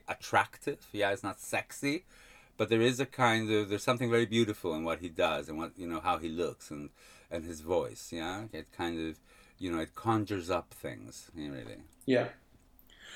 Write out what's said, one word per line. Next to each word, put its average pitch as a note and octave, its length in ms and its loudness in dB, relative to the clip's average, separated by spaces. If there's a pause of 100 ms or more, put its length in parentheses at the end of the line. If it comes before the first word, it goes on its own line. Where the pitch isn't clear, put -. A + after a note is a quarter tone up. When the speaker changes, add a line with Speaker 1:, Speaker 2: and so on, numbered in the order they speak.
Speaker 1:
attractive. - 840 -2
Yeah, G2+ 200 2
it's G2+ 120 -2
not G2 160 -6
sexy, - 680 -4 (520)
but A2 120 2
there A2+ 120 6
is B2 180 6
a C3+ 60 0
kind A2+ 460 4
of, G#2+ 180 4
there's G2+ 140 -2
something B2 260 2
very A#2 160 6
beautiful G#2 480 2
in D#2+ 100 -2
what E2 160 -2
he F2 100 -6
does D#2+ 400 2
and D#2 80 -6
what, E2 200 -6
you F2+ 100 -8
know, E2 120 -4
how E2+ 180 0
he D#2+ 120 -6
looks D#2+ 420 -4
and, D2 180 -10 (400)
and D#2+ 140 -6
his D#2+ 180 -10
voice. D#2 500 -2
Yeah, F2+ 400 -6
it D#2+ 200 -12
kind E2+ 360 -4
of, D#2+ 120 -8 (400)
you F2+ 120 -4
know, E2 80 0
it D#2+ 140 -6
conjures G#2 560 0
up F2 240 -2
things, A1+ 640 -12
really. C2 480 -10 (240)
Speaker 2:
Yeah. B2 220 4 (880)